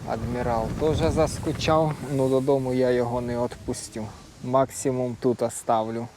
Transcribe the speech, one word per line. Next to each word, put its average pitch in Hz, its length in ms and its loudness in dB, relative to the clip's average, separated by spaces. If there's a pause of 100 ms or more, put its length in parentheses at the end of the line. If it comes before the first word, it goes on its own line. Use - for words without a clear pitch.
Адмірал 117 600 -2 (120)
теж 151 160 2
заскучав, 156 960 2 (180)
ну 135 160 2
додому 131 460 2
я 127 160 4
його 123 300 2
не 120 240 -2
відпустю. - 640 -8 (380)
Максимум 127 760 0
тут 123 220 2
оставлю 113 760 -2